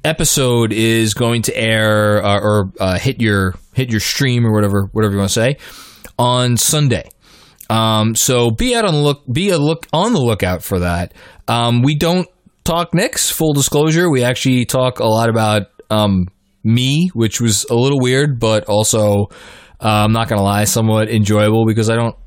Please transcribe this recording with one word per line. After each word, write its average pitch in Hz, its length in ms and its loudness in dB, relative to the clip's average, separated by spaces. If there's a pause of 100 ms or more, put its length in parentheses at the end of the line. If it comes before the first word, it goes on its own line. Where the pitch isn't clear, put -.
episode 127 640 0
is 113 420 2
going 117 280 0
to - 160 -4
air, 107 680 2
uh, 101 160 0
or, 104 400 0
uh, 92 200 0
hit - 200 -4
your, 98 360 0 (180)
hit 127 160 -2
your 110 100 -2
stream 120 460 0
or 110 80 2
whatever, 101 380 0
whatever 107 220 0
you 101 40 -2
wanna 98 100 0
say, 123 300 0 (640)
on 123 360 2
Sunday. 139 540 0 (600)
Um, 110 460 0
so 120 360 0
be 240 240 -2
out 226 100 0
on 175 80 0
the 147 80 0
look, 147 300 -2
be 180 180 0
a 175 80 2
look, 143 340 -2
on 214 220 0
the 160 80 0
lookout 95 420 -2
for 95 160 -4
that. 87 340 -4 (340)
Um, 117 340 0
we 147 140 2
don't 170 320 0 (360)
talk 170 300 -2
Knicks, 214 380 -2
full 156 220 0
disclosure. 156 540 0
We 131 160 0
actually 123 420 0
talk 127 340 -2
a 117 60 -2
lot 113 240 2
about, 107 340 0 (260)
um, 101 380 0 (360)
me, 131 500 2
which 113 280 -2
was 113 300 0
a 120 40 0
little 139 240 2
weird, 127 400 0
but 110 260 0
also, 104 640 0 (520)
uh, 104 240 2
I'm 107 60 2
not 113 160 0
gonna 104 160 0
lie, 101 220 0
somewhat 110 440 0
enjoyable 107 560 2
because 110 240 0
I 113 60 0
don't 117 200 -2 (100)